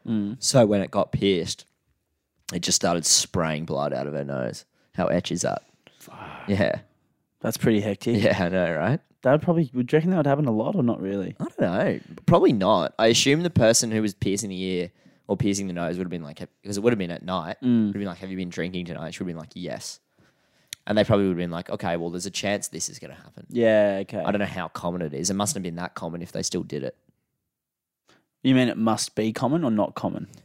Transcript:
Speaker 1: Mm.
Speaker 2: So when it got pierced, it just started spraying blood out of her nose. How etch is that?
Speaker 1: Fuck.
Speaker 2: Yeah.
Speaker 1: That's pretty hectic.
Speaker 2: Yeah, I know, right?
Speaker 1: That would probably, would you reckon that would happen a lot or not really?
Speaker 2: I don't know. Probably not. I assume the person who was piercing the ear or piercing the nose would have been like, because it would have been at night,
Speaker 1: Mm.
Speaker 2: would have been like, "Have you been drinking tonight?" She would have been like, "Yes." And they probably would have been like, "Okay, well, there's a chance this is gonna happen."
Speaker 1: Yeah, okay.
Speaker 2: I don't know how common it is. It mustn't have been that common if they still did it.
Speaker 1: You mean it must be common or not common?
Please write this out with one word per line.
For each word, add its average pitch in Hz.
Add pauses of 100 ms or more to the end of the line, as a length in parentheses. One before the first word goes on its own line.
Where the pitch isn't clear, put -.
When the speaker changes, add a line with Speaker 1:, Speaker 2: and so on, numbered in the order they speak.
Speaker 1:
Mm. 107
Speaker 2:
So 123
when 101
it -
got -
pierced, 92 (880)
it 90
just 92
started 87
spraying 80
blood 71
out 67
of 73
her 71
nose. 64 (300)
How 87
etch 87
is 85
that? 50 (360)
Speaker 1:
Fuck. -
Speaker 2:
Yeah. 101 (600)
Speaker 1:
That's 113
pretty 110
hectic. 107
Speaker 2:
Yeah, -
I 87
know, 90
right? 101 (240)
Speaker 1:
That 127
would 151
probably, 165
would 123
you 151
reckon 165
that 190
would 143
happen 143
a 120
lot 110
or 160
not -
really? 95
Speaker 2:
I 233
don't -
know. 101 (280)
Probably 330
not. 95
I 113
assume 139
the 175
person 117
who 110
was 101
piercing 98
the 92
ear 90 (360)
or 101
piercing 101
the 90
nose 85
would 92
have 85
been 87
like, 73 (220)
because 98
it 101
would 120
have 104
been 87
at 85
night, 90
Speaker 1:
Mm. 117
Speaker 2:
would 101
have 104
been 101
like, 87
"Have 95
you 92
been 90
drinking 87
tonight?" 82
She -
would 92
have 82
been 80
like, 76
"Yes." 82 (840)
And 107
they 107
probably 101
would 92
have 85
been 87
like, 82
"Okay, 87
well, 85
there's 90
a 92
chance 101
this -
is -
gonna -
happen." -
Speaker 1:
Yeah, 107
okay. 101
Speaker 2:
I 87
don't 101
know 101
how 87
common 87
it 76
is. 90
It -
mustn't 101
have 95
been 85
that 87
common 85
if 85
they 95
still 90
did 73
it. 65 (1500)
Speaker 1:
You 131
mean 127
it -
must 110
be 110
common 147
or 123
not 104
common? - (180)